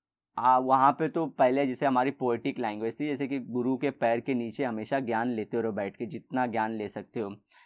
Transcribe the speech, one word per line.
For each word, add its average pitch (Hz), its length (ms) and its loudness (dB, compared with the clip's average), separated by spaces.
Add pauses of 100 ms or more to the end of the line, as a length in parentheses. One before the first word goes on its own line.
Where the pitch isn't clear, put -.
(380)
आ, 127 200 6
वहाँ 131 340 6
पे 156 180 -2
तो 165 160 -2
पहले 135 420 4
जैसे 127 180 -2
हमारी 127 260 2
पोएटिक 123 480 -2
लैंग्वेज 110 400 -4
थी, 147 80 -2
जैसे 139 200 -2
कि 135 120 -4
गुरु 123 380 -2
के 139 140 -2
पैर 117 280 0
के 131 140 -4
नीचे 117 300 -4
हमेशा 120 360 -4
ज्ञान 117 280 -2
लेते 113 340 -4
रहो 110 100 -2
बैठ 98 240 -4
के, 120 100 -8
जितना 123 420 -4
ज्ञान 110 240 -2
ले 107 180 -6
सकते 104 300 -12
हो, 101 100 -6 (360)